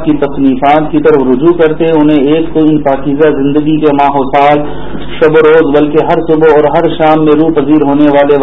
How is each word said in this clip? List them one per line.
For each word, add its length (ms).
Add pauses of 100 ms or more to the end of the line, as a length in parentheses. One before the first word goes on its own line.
کی 120
تصنیفات 760
کی 140
طرف 240
رجوع 300
کرتے، 280 (120)
انہیں 320
ایک 220
تو 60
ان 240
پاکیزہ 540
زندگی 400
کے 220
ماہ 200
و 40 (100)
سال، 280 (540)
شب 220
و 100
روز، 280
بلکہ 340
ہر 180
صبح 300
اور 180
ہر 100 (120)
شام 280
میں 140
روح 160
پذیر 340
ہونے 260
والے 280